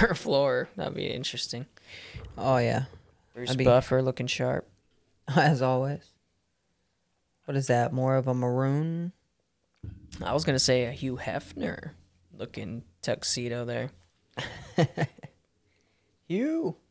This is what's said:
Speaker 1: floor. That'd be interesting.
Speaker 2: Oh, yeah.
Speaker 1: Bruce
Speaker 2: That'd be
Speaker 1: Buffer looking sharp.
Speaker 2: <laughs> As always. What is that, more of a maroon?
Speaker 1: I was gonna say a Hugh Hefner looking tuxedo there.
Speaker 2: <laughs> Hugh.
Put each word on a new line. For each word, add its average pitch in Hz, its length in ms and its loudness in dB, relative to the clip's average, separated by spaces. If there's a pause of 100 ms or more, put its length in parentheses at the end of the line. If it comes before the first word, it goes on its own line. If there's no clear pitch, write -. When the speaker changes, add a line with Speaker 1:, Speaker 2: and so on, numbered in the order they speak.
(140)
Speaker 1:
floor. 139 640 0
That'd 175 180 -6
be 95 120 -4
interesting. - 580 -6 (720)
Speaker 2:
Oh, 131 180 2
yeah. 120 300 2 (480)
Speaker 1:
Bruce 120 160 -8
Speaker 2:
That'd 131 80 0
be 131 80 2
Speaker 1:
Buffer 127 360 6
looking 127 260 -2
sharp. 127 380 -2 (340)
Speaker 2:
<laughs> - 360 -10
As 147 260 6
always. 131 500 0 (1300)
What 143 120 -2
is 135 100 0
that, 120 240 4
more 131 240 2
of 131 120 2
a 127 60 2
maroon? 139 800 0 (1120)
Speaker 1:
I 90 100 -2
was 160 120 0
gonna 135 140 2
say 127 260 4
a 117 60 -4
Hugh 131 260 -6
Hefner - 760 -6 (460)
looking 104 460 -8 (180)
tuxedo 120 640 -2
there. 120 260 -4 (840)
Speaker 2:
<laughs> 165 100 6 (1400)
Hugh. 269 480 -2 (160)